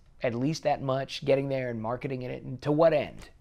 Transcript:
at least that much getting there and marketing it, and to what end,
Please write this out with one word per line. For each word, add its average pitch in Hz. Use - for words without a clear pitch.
at 120
least 139
that 143
much 135
getting 139
there 131
and 113
marketing 127
it, 127
and 135
to 147
what 160
end, 131